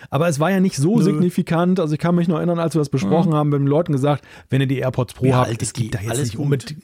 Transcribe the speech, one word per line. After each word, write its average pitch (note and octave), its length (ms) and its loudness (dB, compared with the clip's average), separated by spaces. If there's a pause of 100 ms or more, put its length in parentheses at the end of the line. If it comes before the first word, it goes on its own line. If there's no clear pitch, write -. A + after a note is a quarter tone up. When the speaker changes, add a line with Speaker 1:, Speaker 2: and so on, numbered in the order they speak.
Speaker 1:
Aber D3+ 180 0
es D3 140 -2
war E3+ 100 2
ja F#3+ 80 2
nicht F#3 160 2
so E3+ 220 2
Speaker 2:
Nö. G3+ 80 4
Speaker 1:
signifikant. F3+ 720 0
Also D#3 140 0
ich D3+ 80 -4
kann F3 120 2
mich F3 140 2
noch F3 120 2
erinnern, E3+ 200 0
als E3 160 -2
wir D#3+ 40 2
das D3 100 0
besprochen E3 420 2
Speaker 2:
Mhm. D3+ 40 2
Speaker 1:
haben, D3+ 180 0
wir - 20 0
haben C#3 80 0
den C#3 80 2
Leuten D#3 220 0
gesagt, C#3 320 0 (240)
wenn C#3 100 0
ihr C3+ 80 2
die C3 120 -2
AirPods B2+ 340 -2
Pro - 140 -8
Speaker 2:
Wie B2+ 60 4
Speaker 1:
habt, B2 140 2
Speaker 2:
alt A2 140 -6
Speaker 1:
es B2+ 80 -6
Speaker 2:
ist - 60 -16
Speaker 1:
gibt A2 180 -4
Speaker 2:
die? A2 40 -4
Speaker 1:
da F2+ 40 -6
jetzt A2 100 -6
Speaker 2:
Alles C#3 160 -2
Speaker 1:
nicht G#2 80 -8
Speaker 2:
gut. D3+ 80 -6
Speaker 1:
unbedingt, C#3+ 400 -4